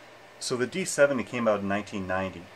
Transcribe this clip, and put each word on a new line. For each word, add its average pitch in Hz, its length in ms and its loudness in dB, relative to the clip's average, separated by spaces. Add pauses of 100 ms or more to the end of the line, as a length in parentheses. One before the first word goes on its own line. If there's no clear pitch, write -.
(380)
So - 180 -4
the 120 120 0
D 180 160 -4
seventy 143 400 4
came 120 240 0
out 104 120 2
in 98 80 -4
nineteen 101 380 -4
ninety. 92 360 -4 (140)